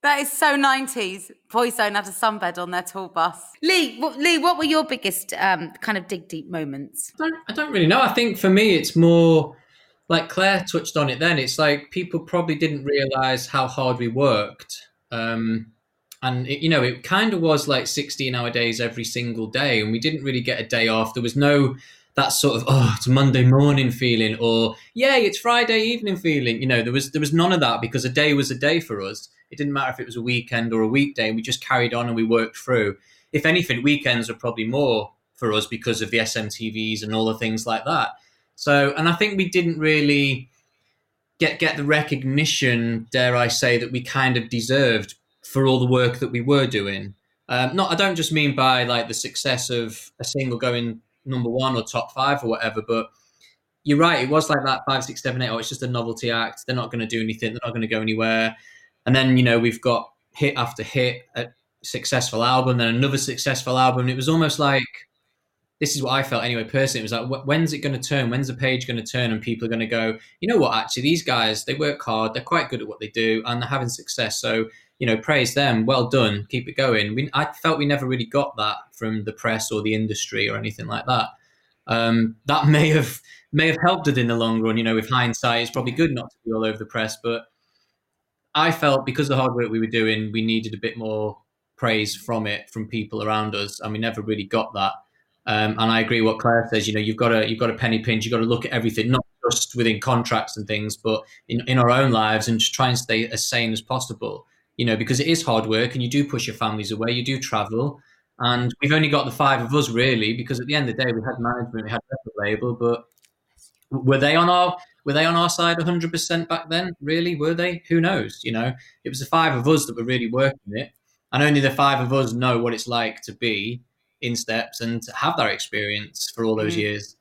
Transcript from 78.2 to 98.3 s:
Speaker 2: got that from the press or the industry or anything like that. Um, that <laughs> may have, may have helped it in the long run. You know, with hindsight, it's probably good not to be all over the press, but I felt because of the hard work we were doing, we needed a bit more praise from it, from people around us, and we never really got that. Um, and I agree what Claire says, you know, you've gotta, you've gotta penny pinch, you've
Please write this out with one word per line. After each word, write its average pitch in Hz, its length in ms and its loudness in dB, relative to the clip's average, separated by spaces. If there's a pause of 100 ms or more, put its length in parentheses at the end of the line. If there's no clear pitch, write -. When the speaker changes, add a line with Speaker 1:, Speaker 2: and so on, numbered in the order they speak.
Speaker 2:
got 143 320 -2
that 104 180 -2 (160)
from 110 320 -4
the 107 80 -8
press 110 400 -4
or 107 100 -2
the 107 120 0
industry 107 560 -2
or 107 80 -4
anything 110 300 -8
like 110 180 -6
that. 120 240 0 (580)
Um, 117 480 2 (100)
that 147 220 2
<laughs> 151 100 8
may 156 120 4
have, 151 320 0 (320)
may 156 140 4
have 160 180 2
helped 175 240 2
it 131 80 2
in 120 100 2
the 117 80 2
long 113 260 2
run. 110 160 2
You 117 60 0
know, 113 120 2
with 110 140 -2
hindsight, 120 520 0
it's 117 100 -6
probably 123 220 -4
good 156 180 2
not - 180 -6
to - 60 -20 (100)
be 113 60 -4
all 110 140 -2
over 107 120 -2
the 107 80 -8
press, 110 380 -4
but 117 220 -4 (1120)
I 160 160 4
felt 139 340 2
because 135 240 -2
of 131 80 2
the 131 40 2
hard 127 140 0
work 120 140 -2
we 113 100 -2
were 113 80 0
doing, 110 460 0
we 110 80 -2
needed 110 320 -2
a 104 40 -12
bit 110 200 -6
more 107 400 -4 (400)
praise 107 400 0
from 113 300 -4
it, 104 220 -8
from 110 180 -8
people 107 360 -6
around 107 320 -2
us, 101 240 -6
and 107 140 -8
we 107 60 -4
never 113 220 -4
really 107 220 -4
got 107 300 -2
that. 98 180 0 (540)
Um, 107 340 0
and 113 120 2
I 113 100 4
agree 113 200 2
what 110 180 2
Claire 117 300 4
says, 107 180 0
you 107 60 -2
know, 107 60 0
you've 107 160 -2
gotta, 113 340 2
you've 110 100 -4
gotta 117 140 0
penny 113 260 0
pinch, 110 260 -2
you've 113 80 -4